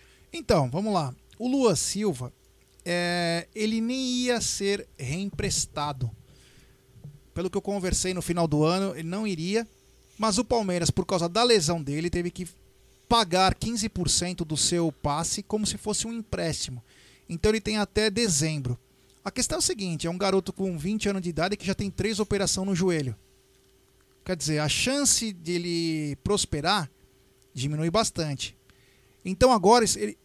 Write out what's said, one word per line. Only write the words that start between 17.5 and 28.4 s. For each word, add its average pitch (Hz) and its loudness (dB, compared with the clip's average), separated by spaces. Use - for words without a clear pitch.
ele 214 2
tem 214 -2
até 214 0
dezembro. 156 0
A - -8
questão 277 -2
é - -2
o - -2
seguinte: 185 -4
é - -2
um 180 -4
garoto 190 0
com 190 -4
vinte 208 -2
anos 196 -2
de 175 -4
idade 175 0
que - -8
já 190 0
tem 202 -4
três 196 -2
operações 196 0
no 196 0
joelho. 160 0
Quer 185 0
dizer, 151 0
a 151 2
chance 247 2
de 170 -8
ele 165 -2
prosperar 180 0
diminui 151 -2
bastante. 165 -2